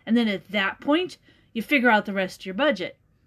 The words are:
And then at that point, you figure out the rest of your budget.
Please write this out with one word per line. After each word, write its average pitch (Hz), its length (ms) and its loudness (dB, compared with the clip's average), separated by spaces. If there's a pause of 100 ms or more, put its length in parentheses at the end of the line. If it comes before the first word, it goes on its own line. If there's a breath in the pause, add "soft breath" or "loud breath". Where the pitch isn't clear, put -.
And 233 100 4
then 233 100 4
at 190 200 -4
that 196 340 -4
point, 330 380 0 (340 soft breath)
you 226 80 -4
figure 247 300 2
out 214 160 2
the 202 60 -6
rest 190 280 -4
of - 60 -18
your 190 80 -10
budget. 220 420 -2 (300)